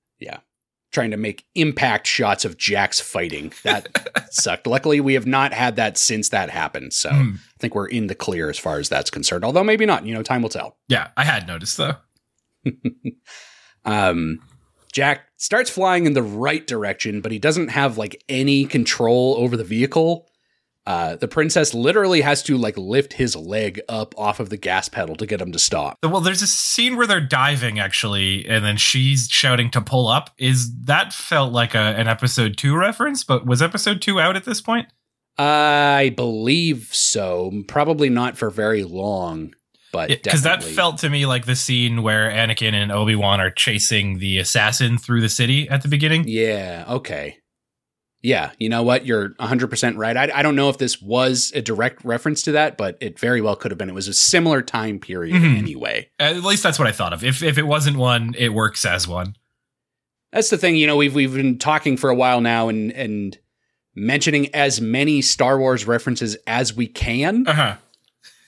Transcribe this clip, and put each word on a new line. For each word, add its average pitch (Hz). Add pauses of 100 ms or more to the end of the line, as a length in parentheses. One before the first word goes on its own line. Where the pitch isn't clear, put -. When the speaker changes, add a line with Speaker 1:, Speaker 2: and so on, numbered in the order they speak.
(180)
Speaker 1:
Yeah. - (540)
Trying 120
to 104
make 107 (100)
impact 143
shots 104
of 85
Jax 101
fighting. 80 (120)
That -
Speaker 2:
<laughs> -
Speaker 1:
sucked. -
Luckily, 143
we 135
have 120
not 135
had 117
that 110
since 110
that 95
happened, 71
so -
Speaker 2:
Mm. 127
Speaker 1:
I -
think -
we're 101
in 113
the 92
clear 85
as 73
far 76
as 71
that's 71
concerned. -
Although 151
maybe 214
not. 165
You 113
know, 110
time 123
will 110
tell. - (100)
Speaker 2:
Yeah, 110 (100)
I 135
had 113
noticed, 85
though. 139 (680)
Speaker 1:
<laughs> 131 (1120)
Um, 87 (520)
Jack 139 (100)
starts 240
flying 180
in 147
the 127
right 127
direction, 104
but 107
he 107
doesn't 156
have, 127
like, 107
any 135
control 123
over 120
the 110
vehicle. 135 (600)
Uh, 85
the -
princess 156
literally 175
has 143
to, 139
like, 110
lift 110
his 123
leg 98
up 110
off 104
of 101
the 107
gas 92
pedal 80
to 104
get 98
him 90
to 85
stop. 73
Speaker 2:
Well, 170
there's 180
a 202
scene 240
where 233
they're 190
diving, 131
actually, 98
and 110
then 104
she's 131
shouting 120
to 120
pull 123
up. 135
Is 127
that 165
felt 139
like 117
a, 113
an 107
episode 113
two 143
reference, 233
but 127
was 123
episode 196
two 196
out 185
at 190
this 240
point? 233 (500)
Speaker 1:
I 147
believe 123
so. 92
Probably 147
not 123
for 110
very 107
long, 87 (380)
but 156
Speaker 2:
Yeah, 135
'cause 170
that 165
Speaker 1:
definitely. 160
Speaker 2:
felt 170
to 160
me 143
like 123
the 127
scene 120
where 110
Anakin 110
and 101
Obi-Wan 101
are 92
chasing 101
the 95
assassin 117
through 117
the 113
city 131
at 139
the 143
beginning. 156
Speaker 1:
Yeah, 104
okay. 78 (840)
Yeah, 87
you 110
know 117
what? 127
You're 104
a 120
hundred 123
percent 120
right. 110
I, 143
I 143
don't 147
know 139
if 135
this 127
was 123
a 131
direct 113
reference 127
to 151
that, 151
but 98
it 98
very 120
well 107
could -
have 87
been. 95
It 92
was 98
a 98
similar 165
time 110
period -
Speaker 2:
Mm-hmm. 160
Speaker 1:
anyway. 62
Speaker 2:
At 165
least 196
that's 165
what 135
I 107
thought 87
of. 87
If, 131
if 151
it 156
wasn't 147
one, 120
it 120
works 107
as 87
one. 90 (960)
Speaker 1:
That's -
the 185
thing. 170
You 151
know, 147
we've, 143
we've 135
been 131
talking 151
for 135
a 123
while 123
now 117
and, 110
and 104 (580)
mentioning 139
as 139
many 135
Star 135
Wars 127
references 117 (100)
as 110
we 117
can. 160
Speaker 2:
Uh-huh. 147 (720)